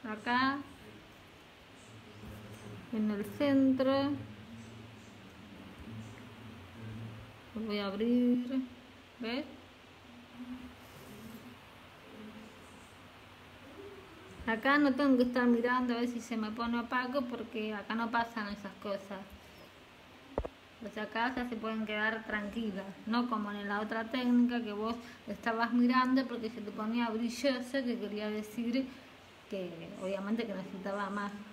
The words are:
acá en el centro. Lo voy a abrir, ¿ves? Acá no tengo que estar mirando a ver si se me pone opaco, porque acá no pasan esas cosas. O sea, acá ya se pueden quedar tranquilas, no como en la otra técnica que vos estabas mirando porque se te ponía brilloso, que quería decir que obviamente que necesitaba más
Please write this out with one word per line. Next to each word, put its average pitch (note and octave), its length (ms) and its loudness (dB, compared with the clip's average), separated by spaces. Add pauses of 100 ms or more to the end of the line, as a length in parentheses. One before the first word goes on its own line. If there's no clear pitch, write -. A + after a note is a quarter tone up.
acá A#3+ 540 2 (2250)
en G#3+ 180 2
el G#3 140 0 (140)
centro. C4+ 760 6 (3500)
Lo G#3+ 60 -2
voy G#3 160 0
a G3+ 80 0
abrir, B3 760 4 (560)
¿ves? B3 260 -2 (4000)
Acá A#3+ 320 6
no C#4+ 160 8
tengo C4+ 220 6
que B3 80 6
estar B3 220 4
mirando A#3+ 480 6
a A#3 80 2
ver B3 80 2
si A#3+ 100 -4
se A#3 160 -6
me G#3+ 160 -2
pone A#3 280 0
opaco, B3+ 420 0
porque A3 520 -4
acá G#3 220 -4
no A3+ 160 0
pasan A#3 380 0
esas G3+ 240 -8 (100)
cosas. G3 360 -4 (1700)
O G3+ 40 -6
sea, G#3+ 140 -4
acá A#3 320 2
ya B3 140 0
se A#3 60 -2
pueden A3 320 -2
quedar A3 380 0
tranquilas, G#3 600 -2 (220)
no A#3+ 220 4
como G#3 220 0
en G#3 160 -4
la G3+ 140 0
otra A3+ 300 -2
técnica A#3+ 520 6
que G#3 80 -4
vos A3 240 -2 (320)
estabas A3+ 460 0
mirando B3+ 540 6
porque A3+ 240 -4
se - 100 -10
te G#3 80 -6
ponía A3+ 400 0
brilloso, A#3+ 760 0
que A#3+ 140 0
quería G#3 320 -2
decir A#3 580 0 (640)
que F#3 220 -4 (320)
obviamente G3 420 0
que G3+ 80 -4
necesitaba G3 560 -4
más G3+ 220 -2 (220)